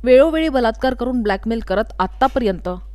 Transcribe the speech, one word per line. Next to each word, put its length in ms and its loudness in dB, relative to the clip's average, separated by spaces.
वेळोवेळी 460 6
बलात्कार 440 0
करून 280 -4
ब्लॅकमेल 460 -2
करत 180 0
आतापर्यंत 720 -2